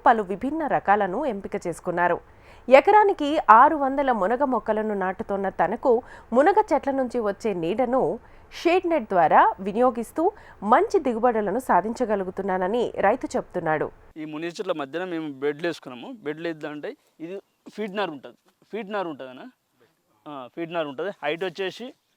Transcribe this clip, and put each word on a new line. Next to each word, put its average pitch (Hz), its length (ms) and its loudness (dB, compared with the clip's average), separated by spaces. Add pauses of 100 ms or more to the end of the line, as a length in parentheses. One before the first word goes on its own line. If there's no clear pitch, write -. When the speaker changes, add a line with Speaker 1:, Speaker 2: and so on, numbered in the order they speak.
Speaker 1:
పలు 226 180 4
విభిన్న 262 440 -6
రకాలను 202 580 0
ఎంపిక 202 420 -6
చేసుకున్నారు. 175 540 -2 (480)
ఎకరానికి 320 680 6 (100)
ఆరు 269 260 8
వందల 277 360 0
మునగ 226 320 0
మొక్కలను 214 500 -2
నాటుతోన్న 190 560 -4
తనకు 220 520 0 (320)
మునగ 370 300 4 (100)
చెట్ల 277 180 0
నుంచి 254 280 -2
వచ్చే 208 340 -2
నీడను 214 680 0 (440)
షేడ్ 359 260 2
నెట్ 302 200 -2
ద్వారా 190 500 6
వినియోగిస్తూ 233 720 0 (320)
మంచి 320 360 4
దిగుబడులను 220 600 0
సాధించగలుగుతున్నానని 196 1400 -2
రైతు 214 360 0
చెప్తున్నాడు. 165 560 -4 (260)
Speaker 2:
ఈ 156 80 -12
మునగ 156 220 -8
చెట్ల 185 240 -6
మధ్యన 156 320 -8
మేము 160 300 -8
బెడ్లు 147 340 -4
వేసుకున్నాము. 147 460 -10 (100)
బెడ్లు 156 240 -8
వేద్దామంటే 156 480 -10 (240)
ఇది 180 220 -14 (280)
ఫీడ్ 208 260 -8
నారు 170 160 -4
ఉంటుంది, 123 260 -16 (340)
ఫీడ్ 202 200 -10
నారు 196 180 -4
ఉంటుందనా 139 420 -14 (760)
ఆ, 135 280 -14
ఫీట్‌న్నర 165 300 -4
ఉంటది. 147 240 -6 (140)
హైట్ 160 200 -2
వచ్చేసి 190 500 -8 (240)